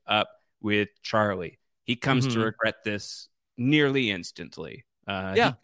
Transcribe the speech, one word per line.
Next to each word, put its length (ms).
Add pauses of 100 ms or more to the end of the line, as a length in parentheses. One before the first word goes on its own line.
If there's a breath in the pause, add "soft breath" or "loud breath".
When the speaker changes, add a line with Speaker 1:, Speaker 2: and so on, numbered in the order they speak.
Speaker 1:
up 220 (320)
with 280 (140)
Charlie. 560 (240)
He 120
comes 300
to 80
Speaker 2:
Mm-hmm. 80
Speaker 1:
regret 420
this 460 (260)
nearly 540
instantly. 720 (240)
Uh, 300
Speaker 2:
Yeah. 160 (100)